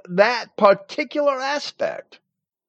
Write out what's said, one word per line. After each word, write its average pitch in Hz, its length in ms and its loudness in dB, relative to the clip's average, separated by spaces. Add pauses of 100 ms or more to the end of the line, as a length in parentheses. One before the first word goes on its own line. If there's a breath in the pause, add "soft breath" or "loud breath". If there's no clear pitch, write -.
that 214 460 0
particular 262 840 0
aspect, - 800 -8 (500)